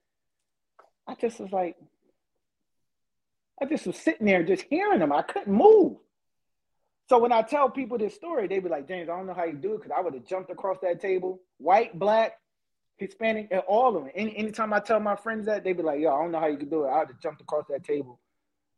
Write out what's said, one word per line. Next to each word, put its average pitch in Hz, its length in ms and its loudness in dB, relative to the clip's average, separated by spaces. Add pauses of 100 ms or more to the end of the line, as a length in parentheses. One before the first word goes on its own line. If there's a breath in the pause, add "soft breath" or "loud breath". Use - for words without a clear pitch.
(1080)
I 254 80 -12
just 226 240 -4
was 196 120 -10
like, 185 240 -2 (1900)
I 269 40 -2
just 262 220 -4
was 175 100 -6
sitting - 280 -2
there 190 180 6
just 180 260 0
hearing 370 320 2
him. 147 120 2
I 151 80 2
couldn't 214 320 -4
move. 349 440 8 (1120)
So 247 100 8
when 240 120 4
I 226 100 6
tell 269 280 0
people 247 280 -6
this 208 180 -4
story, 311 320 -4
they 190 120 -2
be 180 100 -6
like, 143 180 -4
"James, 175 220 -8
I 170 60 -6
don't 190 120 -10
know 185 60 -10
how 175 120 -4
you 170 80 -6
do 160 220 -6
it 208 60 -12
'cause 226 140 -14
I 170 60 0
would 170 120 -4
have 127 120 -14
jumped 185 240 -8
across 185 320 -6
that 175 200 -2
table." 185 400 -2 (160)
White, 190 400 2
black, 208 420 0 (580)
Hispanic, 214 540 -4
and 185 160 0
all 226 280 4
of 156 80 -4
them. 135 120 -14
Any, 214 200 -6
anytime 214 380 -4
I 208 60 2
tell 214 200 2
my 208 160 0
friends 220 300 -8
that, 208 180 -2
they 185 100 -2
be 170 100 -2
like, 151 160 -2
"Yo, 156 140 2
I 139 80 0
don't 170 100 -4
know 165 80 -4
how 160 80 0
you 151 100 -2
could 143 120 -10
do 156 160 -2
it. 131 40 -2
I 143 100 2
would 156 100 -2
have 127 100 -20
jumped 151 220 -10
across 151 280 -6
that 143 140 -6
table 135 360 -6 (580)